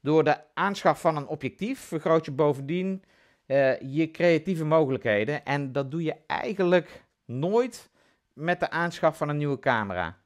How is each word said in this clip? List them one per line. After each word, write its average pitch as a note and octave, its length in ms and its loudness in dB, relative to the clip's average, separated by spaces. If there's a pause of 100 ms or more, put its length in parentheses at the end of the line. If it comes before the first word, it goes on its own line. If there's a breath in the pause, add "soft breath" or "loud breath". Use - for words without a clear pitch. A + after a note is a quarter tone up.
Door D3+ 240 4
de D3 120 4 (180)
aanschaf F#3 460 0
van D#3+ 160 0
een C#3+ 100 -6
objectief E3 540 -8
vergroot D#3+ 440 0
je D3+ 60 -10
bovendien, D3+ 720 -2 (440 soft breath)
eh, C3+ 340 2
je D3+ 300 -2
creatieve E3 540 2
mogelijkheden. C3+ 800 2
En C#3 280 -4
dat C3+ 180 -4
doe E3 120 -6
je D3+ 140 -4 (100)
eigenlijk - 760 0 (200)
nooit G3 680 -2 (420)
met E3+ 280 -4
de - 100 -2
aanschaf E3 460 0
van D3+ 120 -4
een D3 80 -4
nieuwe C#3+ 220 -2
camera. G2 680 -2